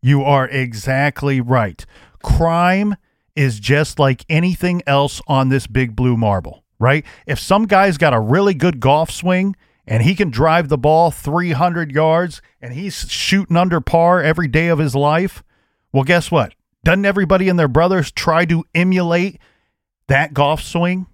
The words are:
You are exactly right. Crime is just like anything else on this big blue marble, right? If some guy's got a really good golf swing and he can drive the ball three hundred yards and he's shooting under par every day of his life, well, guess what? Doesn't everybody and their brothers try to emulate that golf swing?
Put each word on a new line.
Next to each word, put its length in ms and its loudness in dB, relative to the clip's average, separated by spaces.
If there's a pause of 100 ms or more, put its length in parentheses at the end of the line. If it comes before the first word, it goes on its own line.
You 220 2
are 260 2
exactly 880 -4
right. 460 -2 (380)
Crime 720 0 (420)
is 220 -2
just 400 -2
like 280 0
anything 580 0
else 420 0
on 200 0
this 200 0
big 280 -2
blue 220 0
marble, 460 -4 (160)
right? 260 0 (200)
If 140 -6
some 280 0
guy's 300 2
got 160 2
a 60 2
really 340 2
good 260 0
golf 320 0
swing 440 -2 (300)
and 180 0
he 120 2
can 140 -2
drive 400 0
the 80 0
ball 340 2
three 400 -4
hundred 400 -2
yards 500 0 (200)
and 120 -14
he's 360 -10
shooting 480 0
under 240 2
par 400 2
every 260 0
day 200 0
of 120 2
his 160 -2
life, 480 -2 (480)
well, 120 2
guess 280 0
what? 240 0 (300)
Doesn't 200 2
everybody 440 2
and 100 0
their 80 2
brothers 440 2
try 340 0
to 180 0 (100)
emulate 680 0 (680)
that 260 0
golf 280 2
swing? 520 -2